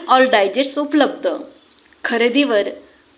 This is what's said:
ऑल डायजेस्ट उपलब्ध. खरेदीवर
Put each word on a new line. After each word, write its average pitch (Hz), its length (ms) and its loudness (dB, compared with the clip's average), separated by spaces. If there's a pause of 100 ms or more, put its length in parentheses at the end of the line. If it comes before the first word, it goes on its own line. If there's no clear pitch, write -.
ऑल 233 180 4
डायजेस्ट 233 520 0
उपलब्ध. 285 500 0 (760)
खरेदीवर 233 640 0 (500)